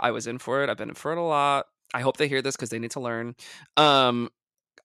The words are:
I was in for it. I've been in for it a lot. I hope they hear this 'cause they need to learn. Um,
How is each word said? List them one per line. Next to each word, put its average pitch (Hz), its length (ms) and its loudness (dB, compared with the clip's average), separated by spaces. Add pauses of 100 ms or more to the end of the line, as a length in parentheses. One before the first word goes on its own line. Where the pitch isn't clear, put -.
I 123 80 2
was 117 160 -4
in 120 120 -6
for 131 260 -2
it. 131 60 0
I've 110 80 -4
been 107 100 -8
in - 60 -10
for - 180 -6
it 170 60 -4
a 170 40 -2
lot. 143 440 2 (280)
I 127 60 -4
hope 131 160 2
they 151 120 0
hear 139 140 0
this 135 140 -4
'cause 117 140 -8
they 117 80 -6
need 117 140 -8
to 147 80 -8
learn. 120 360 -6 (400)
Um, 131 540 4 (540)